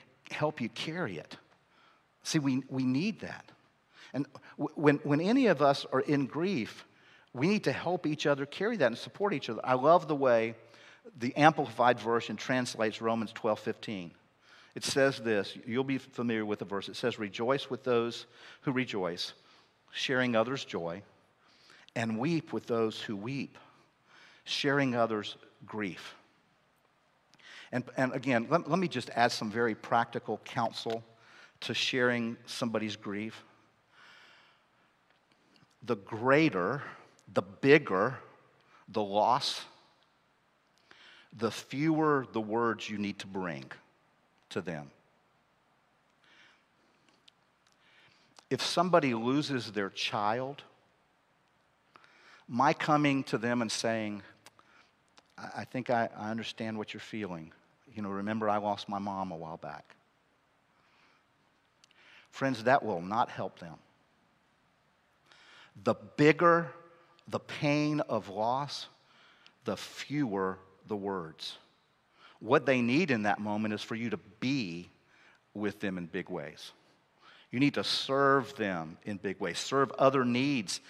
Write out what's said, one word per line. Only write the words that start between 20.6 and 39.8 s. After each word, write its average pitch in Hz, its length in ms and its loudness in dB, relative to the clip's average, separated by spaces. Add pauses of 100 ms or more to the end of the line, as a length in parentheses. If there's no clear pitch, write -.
joy, 87 380 -6 (920)
and 113 220 -2
weep 156 360 -2
with 110 120 -4
those 113 360 0
who 107 160 -6
weep, 120 400 -8 (880)
sharing 139 500 2
others' 110 400 0 (300)
grief." 101 500 -8 (1600)
And, 123 120 -2 (140)
and 127 160 2
again, 120 360 0
let, 160 200 2
let 165 100 2
me 185 80 0
just 123 240 -6
add 117 220 4
some 110 180 -6
very 117 240 0
practical 117 720 -2
counsel 113 580 -4 (580)
to - 120 -6
sharing 120 720 0
somebody's 107 500 -4
grief. 104 480 -8 (2500)
The 117 120 0
greater, 120 840 2 (520)
the 110 100 2
bigger 113 720 4 (720)
the 107 140 -2
loss, 104 580 2 (1800)